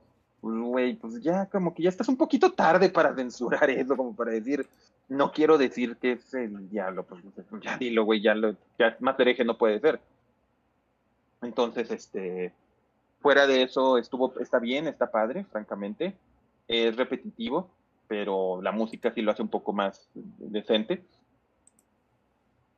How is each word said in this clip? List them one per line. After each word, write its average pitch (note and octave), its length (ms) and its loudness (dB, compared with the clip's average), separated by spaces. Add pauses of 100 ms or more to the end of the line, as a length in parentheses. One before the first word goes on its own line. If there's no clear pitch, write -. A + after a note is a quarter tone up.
(400)
"Pues, A2+ 180 -6
güey, B2 360 0
pues A2+ 280 -12
ya, F#3 240 0
como F3+ 280 -2
que D#3+ 100 -4
ya F3+ 60 4
estás F#3 180 -4
un C4 80 2
poquito E4 340 2
tarde F3+ 380 4
para D3+ 260 4
censurar B2+ 560 0
eso", B2+ 260 0
como A#2+ 200 -6
para A#2 160 -4
decir, B2 340 -4 (420)
"No C3+ 220 0
quiero D3+ 280 6
decir B2 380 0
que B2+ 160 0
es A#2 220 -8
el G#2 340 -6
diablo", F#2+ 360 -6
pues, F2+ 180 -18 (260)
pues, G#2 140 -14
ya - 160 -8
dilo, A#2 260 0
güey, G#2+ 160 2
ya G#2+ 140 4
lo, G#2+ 220 -2 (220)
ya A2+ 200 4
más C3 220 -2
hereje B2 240 4
no A#2 120 0
puede G#2+ 220 4
ser. C3+ 220 2 (1400)
Entonces, A#2 480 -2
este, F#2 640 -6 (680)
fuera C#3+ 260 6
de C3 160 4
eso, C3 360 2
estuvo, B2+ 420 -2
está B2 180 0
bien, C3 300 -2
está B2 220 -4
padre, A#2 340 -2
francamente, G#2+ 720 -8 (500)
es A#2 300 0
repetitivo, B2+ 720 -4 (380)
pero F#2+ 540 -2
la F#2+ 100 -2
música A2+ 400 -4
sí A#2 100 -4
lo G#2+ 100 2
hace A2 100 -4
un G#2+ 60 -4
poco G#2 240 -4
más G2 420 -4
decente. G#2+ 920 -4 (1700)